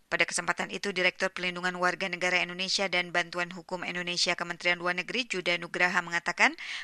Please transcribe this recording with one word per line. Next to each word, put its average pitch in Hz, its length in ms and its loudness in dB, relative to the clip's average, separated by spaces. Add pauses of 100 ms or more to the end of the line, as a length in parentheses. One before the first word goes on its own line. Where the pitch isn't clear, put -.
(120)
Pada 170 160 4
kesempatan 180 480 -2
itu, 202 160 -4
Direktur 180 400 0
Pelindungan 180 480 -4
Warga 180 320 0
Negara 180 300 2
Indonesia 180 500 -2
dan 175 240 0
Bantuan 175 380 0
Hukum 175 320 -6
Indonesia 175 500 0
Kementerian 175 460 0
Luar 175 160 2
Negeri 190 320 -2
Juda 175 260 2
Nugraha 175 480 2
mengatakan, 170 480 4 (320)